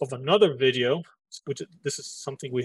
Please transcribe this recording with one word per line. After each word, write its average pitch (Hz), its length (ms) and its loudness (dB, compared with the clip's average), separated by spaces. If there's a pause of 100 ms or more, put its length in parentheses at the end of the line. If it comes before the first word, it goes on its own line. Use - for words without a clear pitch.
of 135 100 -6
another 160 380 4 (160)
video, 123 240 2 (580)
which 139 120 -6 (240)
this 143 180 -4
is - 40 -16 (200)
something 135 260 -10
we 123 120 0